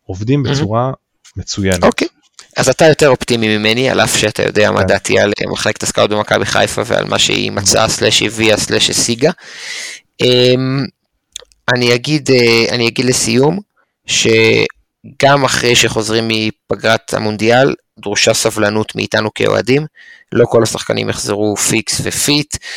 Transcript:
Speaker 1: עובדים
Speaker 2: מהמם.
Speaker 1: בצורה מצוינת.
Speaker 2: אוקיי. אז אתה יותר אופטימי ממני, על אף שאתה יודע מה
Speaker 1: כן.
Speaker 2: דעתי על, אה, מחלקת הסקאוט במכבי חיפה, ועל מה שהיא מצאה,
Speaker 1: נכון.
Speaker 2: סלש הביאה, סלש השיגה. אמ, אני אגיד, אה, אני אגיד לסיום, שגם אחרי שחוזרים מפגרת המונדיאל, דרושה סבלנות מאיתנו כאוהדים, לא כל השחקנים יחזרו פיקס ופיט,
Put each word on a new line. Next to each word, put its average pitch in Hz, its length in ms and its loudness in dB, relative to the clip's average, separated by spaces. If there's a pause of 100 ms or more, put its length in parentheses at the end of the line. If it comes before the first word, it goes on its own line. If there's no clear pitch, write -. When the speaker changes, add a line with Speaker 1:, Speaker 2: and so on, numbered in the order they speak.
Speaker 1:
עובדים 113 380 -2
Speaker 2:
מהמם. 135 120 -2
Speaker 1:
בצורה 123 360 -2 (460)
מצוינת. 92 460 -2
Speaker 2:
אוקיי. - 240 0 (500)
אז 135 120 0
אתה 165 160 4
יותר 151 240 4
אופטימי 113 480 0
ממני, 113 320 0
על 92 100 0
אף 113 180 0
שאתה 107 260 -2
יודע 101 280 2
מה 101 100 0
Speaker 1:
כן. 95 60 0
Speaker 2:
דעתי 101 320 0
על, 104 220 2
אה, 98 100 -6
מחלקת 104 320 -4
הסקאוט 107 260 0
במכבי 104 360 0
חיפה, 107 400 -2
ועל 101 200 -2
מה 104 140 -4
שהיא 101 320 -2
מצאה, 104 340 0
Speaker 1:
נכון. 110 100 -2
Speaker 2:
סלש 110 280 0
הביאה, 110 340 2
סלש - 320 -2
השיגה. 123 420 0 (880)
אמ, 127 640 2 (880)
אני 123 220 2
אגיד, 135 360 -2
אה, 117 340 4 (100)
אני 117 120 0
אגיד 120 180 -2
לסיום, 127 540 0 (460)
שגם 113 1400 0
אחרי 123 300 0
שחוזרים 113 520 0
מפגרת 110 840 -2
המונדיאל, 110 600 2 (260)
דרושה 104 340 0
סבלנות 107 640 -2
מאיתנו 110 380 -4
כאוהדים, 107 520 0 (460)
לא 117 140 4
כל 117 180 4
השחקנים 110 460 -4
יחזרו 104 460 -2
פיקס - 480 -2
ופיט, - 540 -2 (200)